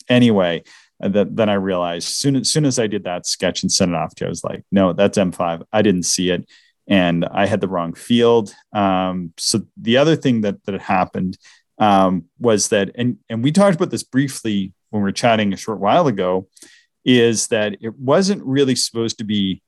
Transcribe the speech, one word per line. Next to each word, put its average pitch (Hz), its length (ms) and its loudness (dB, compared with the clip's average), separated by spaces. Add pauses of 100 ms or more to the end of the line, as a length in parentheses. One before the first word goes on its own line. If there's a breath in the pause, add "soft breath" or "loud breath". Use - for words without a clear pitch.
anyway, 104 560 2 (380 soft breath)
uh, 101 60 -2
th-, 98 220 2
then 107 180 0
I 101 60 0
realized 87 540 -2
soon, 139 280 -2
as 113 140 -2
soon 156 160 0
as 127 120 0
I 113 80 0
did 101 180 -4
that 90 220 -8
sketch - 360 -4
and 90 100 -2
sent 90 200 0
it - 20 -2
off 80 220 -6
to - 80 -8
you, - 20 -4
I 87 40 -6
was 82 140 -10
like, - 260 -8
"No, 95 220 4
that's 101 240 2
M 92 160 0
five. 85 300 -4 (100)
I 107 80 2
didn't 95 220 2
see 90 280 -2
it." 87 160 -4 (400 soft breath)
And 87 380 2
I 95 220 0
had 98 160 0
the 95 60 -2
wrong 85 260 -4
field. 117 600 2 (200 loud breath)
Um, 92 640 -2
so - 240 -2 (160)
the 113 180 0
other 151 200 4
thing 120 260 0
that, 101 220 -4
that 98 160 -6
happened, 92 580 -2 (400 soft breath)
um, 95 460 4 (140)
was 110 300 2
that, 98 280 0
and, 120 220 -2 (100)
and 113 160 -6
we 151 80 2
talked 196 240 4
about 175 140 -2
this 113 120 -6
briefly 110 680 -4 (180)
when 107 120 -2
we 98 60 0
were 95 40 -4
chatting 107 400 2
a 92 40 -6
short 107 220 -8
while 123 300 2
ago, 92 400 -2 (560 soft breath)
is 117 440 2
that 104 320 -2
it 113 180 -10
wasn't 165 460 0
really 135 300 0
supposed 117 440 -4
to 113 60 -8
be 98 440 -2